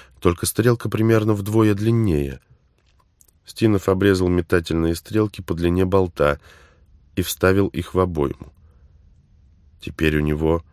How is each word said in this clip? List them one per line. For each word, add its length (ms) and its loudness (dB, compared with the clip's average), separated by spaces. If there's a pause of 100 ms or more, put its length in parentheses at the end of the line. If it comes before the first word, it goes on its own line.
(200)
только 260 0
стрелка 440 0
примерно 440 2
вдвое 400 2
длиннее. 640 -2 (1080)
Стинов 440 0
обрезал 400 2
метательные 640 0
стрелки 460 -4
по 120 -8
длине 320 0
болта 540 0 (760)
и 60 -2
вставил 460 0
их 260 -8
в 60 0
обойму. 540 -4 (1300)
Теперь 360 0
у 40 0
него 520 0